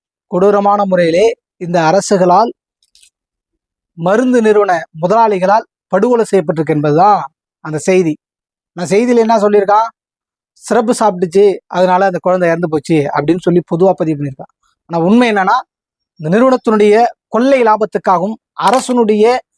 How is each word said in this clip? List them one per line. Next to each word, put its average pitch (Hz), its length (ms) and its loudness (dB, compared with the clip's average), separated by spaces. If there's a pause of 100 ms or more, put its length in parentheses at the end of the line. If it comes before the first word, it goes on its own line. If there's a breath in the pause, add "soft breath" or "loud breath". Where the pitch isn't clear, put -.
(280)
கொடூரமான 202 580 0
முறையிலே 185 480 0 (240)
இந்த 175 240 -2
அரசுகளால், 185 720 0 (1400)
மருந்து 233 480 0
நிறுவன 202 420 2 (180)
முதலாளிகளால் 202 640 0 (220)
படுகொலை 226 440 0
செய்யப்பட்டிருக்கு 160 440 -2
என்பதுதான் 156 480 2 (360)
அந்த 156 180 -10
செய்தி. 180 360 0 (600)
நான் 175 140 -8
செய்தியில 240 280 0
என்ன 226 220 2
சொல்லியிருக்கான்? 208 500 0 (680)
சிறப்பு 226 460 -2
சாப்பிட்டுச்சு, 196 460 0 (220)
அதனால 185 380 0
அந்த 185 160 -2
குழந்தை 180 280 0
இறந்து 170 200 -2
போச்சு 156 260 -2
அப்படின்னு 147 440 -2
சொல்லி 175 200 0
பொதுவா 180 320 0
பதிவு 160 260 -4
பண்ணியிருக்கான். 139 360 -12 (320)
ஆனா 165 180 -4
உண்மை 226 280 2
என்னன்னா, 202 260 0 (580)
இந்த 156 140 -10
நிறுவனத்தினுடைய 220 720 2 (240)
கொள்ளை 254 360 0
லாபத்துக்காகவும், 208 720 -2 (160)
அரசனுடைய 226 840 0 (180)